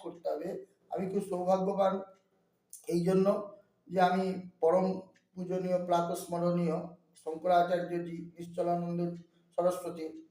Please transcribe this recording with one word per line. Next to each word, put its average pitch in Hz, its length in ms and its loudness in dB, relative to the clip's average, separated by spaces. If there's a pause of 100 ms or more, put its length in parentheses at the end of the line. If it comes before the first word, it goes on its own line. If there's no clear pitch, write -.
করতে 170 260 -8
হবে, 156 360 -6 (240)
আমি 185 220 -4
খুব 202 180 -2
সৌভাগ্যবান 190 720 0 (840)
এই 170 160 0
জন্য 190 520 2 (320)
যে 180 140 2
আমি 185 480 2 (100)
পরম 185 420 4 (340)
পূজনীয় 180 500 -2
প্রাতঃস্মরণীয় 175 880 0 (400)
শঙ্করাচার্যজি 175 1200 0
নিশ্চলানন্দ 175 760 -2 (400)
সরস্বতী 170 760 -2